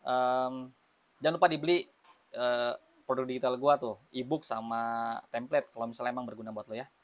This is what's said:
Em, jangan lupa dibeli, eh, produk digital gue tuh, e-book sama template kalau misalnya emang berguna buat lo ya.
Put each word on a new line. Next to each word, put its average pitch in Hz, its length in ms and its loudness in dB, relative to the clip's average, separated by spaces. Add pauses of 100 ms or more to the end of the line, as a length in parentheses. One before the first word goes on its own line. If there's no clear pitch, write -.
Em, 127 720 0 (480)
jangan 160 160 2
lupa 180 80 8
dibeli, 160 400 2 (480)
eh, 120 400 0 (320)
produk 131 180 0
digital 127 300 0
gue 139 240 6
tuh, 117 160 -4 (240)
e-book 143 240 -2
sama 117 720 -2 (160)
template 127 400 -2
kalau 117 160 -6
misalnya 120 240 -4
emang 127 160 -6
berguna 110 240 -10
buat 107 160 -10
lo 110 80 -10
ya. 127 160 -8 (140)